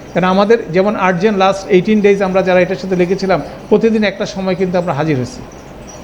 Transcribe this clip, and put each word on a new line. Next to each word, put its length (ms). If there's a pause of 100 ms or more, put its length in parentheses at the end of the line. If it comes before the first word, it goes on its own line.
(140)
কারণ 140
আমাদের 300 (140)
যেমন 240
আর্জেন্ট 420
লাস্ট 300
এইটিন 340
ডেজ 200
আমরা 200
যারা 180
এটার 160
সাথে 200
লেগেছিলাম, 460 (280)
প্রতিদিন 340
একটা 220
সময় 300
কিন্তু 220
আমরা 160
হাজির 220
হয়েছি। 260 (640)